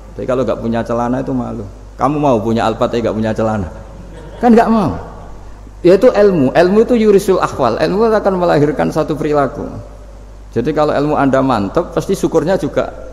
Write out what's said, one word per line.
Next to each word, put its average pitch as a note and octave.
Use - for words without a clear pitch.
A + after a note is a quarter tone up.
Tapi A#2+
kalau B2+
enggak A2
punya A#2
celana A#2+
itu C3
malu. A#2
Kamu C#3+
mau C3
punya A2+
alpat A2+
tapi A#2
enggak F#2+
punya A2
celana? A2
Kan B3
enggak -
mau. G#3+
Yaitu G3
ilmu. F#3+
Ilmu F3+
itu A#3+
yurisul G3+
akhwal. A#2+
Ilmu G3
akan G3+
melahirkan E3
satu D#3
perilaku. D3
Jadi C3+
kalau D3+
ilmu C#3+
Anda C3
mantep, C3
pasti F3
syukurnya D#3
juga -